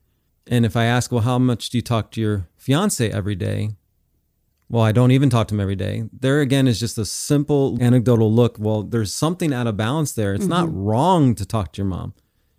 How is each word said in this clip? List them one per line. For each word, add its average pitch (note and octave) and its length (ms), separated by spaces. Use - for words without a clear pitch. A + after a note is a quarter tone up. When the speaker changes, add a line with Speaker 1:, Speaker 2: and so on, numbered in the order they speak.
Speaker 1:
And A#2+ 180
if A2 100
I A#2 100
ask, A#2+ 260
"Well, A#2+ 100
how B2 180
much B2+ 320
do B2 60
you A2+ 40
talk A2 300
to A2 100
your G#2 340
fiance C#3+ 540
every G2+ 260
day?" G2+ 360
"Well, A#2 140
I A2 80
don't B2 200
even C3+ 180
talk A2+ 200
to G#2+ 60
him G#2 40
every G2 160
day." G2+ 280
There C3+ 220
again C3+ 280
is G#2+ 120
just A2+ 180
a G#2+ 80
simple C#3+ 760
anecdotal A#2+ 500
look. A#2 280
Well, G#2+ 240
there's G#2 300
something E3+ 400
out B2 140
of A2 80
balance C3 380
there. G2+ 200
It's C#3 120
not E3+ 220
Speaker 2:
Mm-hmm. D#3 160
Speaker 1:
wrong C3 520
to G2 100
talk G2+ 280
to - 80
your G2 60
mom, F2+ 260